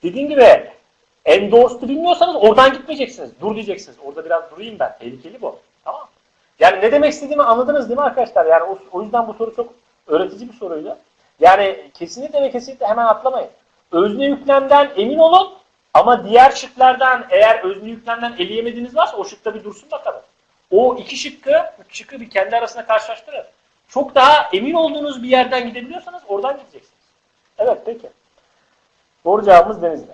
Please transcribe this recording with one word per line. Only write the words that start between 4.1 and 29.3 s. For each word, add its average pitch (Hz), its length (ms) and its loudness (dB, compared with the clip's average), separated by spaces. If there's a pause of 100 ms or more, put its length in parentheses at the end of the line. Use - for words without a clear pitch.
biraz 165 260 -4
durayım 202 280 -18
ben. 120 200 -6
Tehlikeli 131 420 -18
bu. 170 180 -12 (260)
Tamam. 294 220 -12 (520)
Yani 185 220 2
ne 226 100 2
demek 294 220 2
istediğimi 285 300 -4
anladınız 240 460 -2
değil 247 100 -4
mi 285 60 -2
arkadaşlar? 226 400 -2
Yani 160 180 2
o, 190 160 -10 (120)
o 185 100 -8
yüzden 226 260 -4
bu 214 60 -14
soru 220 220 -10
çok 233 180 -10 (340)
öğretici 190 420 -4
bir 233 40 -20
soruydu. 170 440 -12 (420)
Yani 190 540 2
kesinlikle 277 480 -8
ve 269 100 -2
kesinlikle 254 360 -8
hemen 226 180 -2
atlamayın. 226 440 -2 (420)
Özne 208 340 -2
yüklemden 277 720 2
emin 233 200 -2
olun 349 360 4 (400)
ama 196 320 4
diğer 240 260 8
şıklardan 254 760 0
eğer 214 340 4
özne 196 260 -8
yüklemden 233 500 -10
eleyemediğiniz 233 560 -8
varsa 311 220 0
o 196 80 -8
şıkta - 280 -12
bir 208 100 -16
dursun - 280 -18
bakalım. - 300 -10 (500)
O 247 240 2
iki 247 220 -14
şıkkı, - 480 -4 (200)
üç - 120 -20
şıkkı - 220 -20
bir 226 100 -18
kendi 202 260 -2
arasında 233 300 -6
karşılaştırın. 226 580 -6 (440)
Çok - 280 -6
daha 285 380 4
emin 233 200 -4
olduğunuz 294 500 -4
bir 247 60 -12
yerden 254 400 0
gidebiliyorsanız 330 580 -16
oradan 226 300 -6
gideceksiniz. - 460 -20 (540)
Evet, 214 280 0
peki. 233 240 -14 (1160)
Doğru 202 200 0